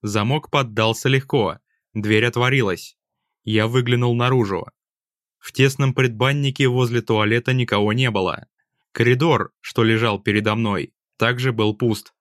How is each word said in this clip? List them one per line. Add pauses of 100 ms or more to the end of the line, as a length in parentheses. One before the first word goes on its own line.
Замок
поддался
легко, (340)
дверь
отворилась. (480)
Я
выглянул
наружу. (720)
В
тесном
предбаннике
возле
туалета
никого
не
было. (460)
Коридор,
что
лежал
передо
мной, (220)
также
был
пуст.